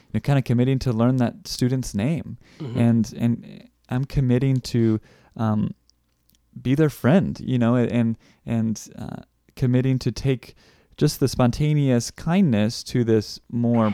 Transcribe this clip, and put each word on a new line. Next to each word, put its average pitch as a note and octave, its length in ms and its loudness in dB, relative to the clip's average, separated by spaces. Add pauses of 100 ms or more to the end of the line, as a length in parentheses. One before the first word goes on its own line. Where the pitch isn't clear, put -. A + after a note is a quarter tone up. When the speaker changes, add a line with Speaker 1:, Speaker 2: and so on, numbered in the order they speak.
(160)
Speaker 1:
know, A2 40 0
kind C#3 200 0
of B2+ 40 -2
committing B2+ 360 2
to C3 120 -2
learn A#2 260 2
that - 300 -4
student's B2+ 480 -2
name. A#2+ 420 -4 (220)
Speaker 2:
Mm-hmm. B2 200 -8
Speaker 1:
And, A#2 380 2
and - 520 -4 (200)
I'm B2+ 160 -4
committing C3 560 2
to, A2+ 380 0 (380)
um, G#2+ 360 -2 (880)
be C3 140 0
their D#3 140 4
friend, - 520 2
you B2+ 160 -2
know, A#2+ 180 2
and, A#2 420 0 (280)
and, A2+ 520 -4
uh, - 240 -12 (340)
committing B2+ 440 2
to B2+ 120 -4
take - 440 -4 (420)
just - 240 0
the C#3 80 2
spontaneous C3+ 840 0
kindness C3+ 720 0
to B2 220 -2
this A2 340 0 (120)
more A#2 420 2